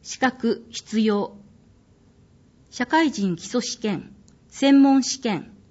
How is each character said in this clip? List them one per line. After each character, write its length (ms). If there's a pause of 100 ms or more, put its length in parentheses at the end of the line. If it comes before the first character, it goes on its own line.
資 160
格、 520
必 280
要。 380 (1300)
社 160
会 260
人 240
基 80
礎 160
試 180
験、 340 (360)
専 340
門 220
試 160
験。 320 (180)